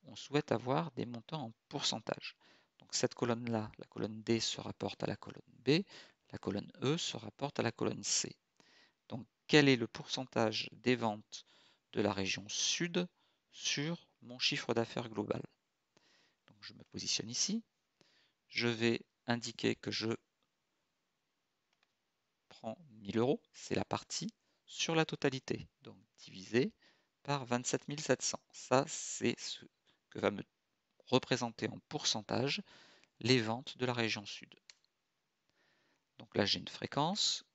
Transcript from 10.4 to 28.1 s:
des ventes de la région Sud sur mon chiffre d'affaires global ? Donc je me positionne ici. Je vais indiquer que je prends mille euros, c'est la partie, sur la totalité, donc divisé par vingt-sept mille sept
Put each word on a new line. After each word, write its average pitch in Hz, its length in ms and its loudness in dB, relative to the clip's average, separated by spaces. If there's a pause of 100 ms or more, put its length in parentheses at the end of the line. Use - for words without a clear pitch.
des 117 240 4
ventes 107 480 -4 (480)
de 110 80 0
la 101 100 6
région 95 380 -2
Sud 175 580 0 (440)
sur - 540 -4 (160)
mon 120 180 -14
chiffre - 340 0
d'affaires 117 340 0
global ? 107 360 -2 (1040)
Donc 107 140 -20
je 110 120 -14
me - 120 -18
positionne - 440 -4
ici. 196 340 0 (840)
Je 117 180 0
vais 117 380 2 (220)
indiquer 117 480 0
que - 160 -6
je 107 180 -2 (2500)
prends - 280 -10 (120)
mille 107 300 -2
euros, 135 220 4 (120)
c'est - 220 -4
la 101 100 0
partie, - 480 -4 (320)
sur - 300 -2
la 160 100 6
totalité, 135 640 -2 (140)
donc 104 160 -18 (200)
divisé 110 560 0 (480)
par 139 240 -4
vingt-sept 123 420 0
mille 147 140 -4
sept 131 220 2